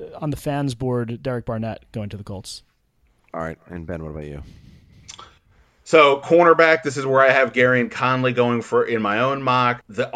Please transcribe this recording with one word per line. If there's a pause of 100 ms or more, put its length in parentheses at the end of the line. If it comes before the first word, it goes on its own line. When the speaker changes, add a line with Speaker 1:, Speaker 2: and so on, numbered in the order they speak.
(200)
Speaker 1:
on
the
fans
board,
Derek
Barnett
going
to
the
Colts. (720)
Speaker 2:
All
right,
and
Ben,
what
about
you? (1400)
Speaker 3:
So,
cornerback,
this
is
where
I
have
Gareon
Conley
going
for
in
my
own
mock.
The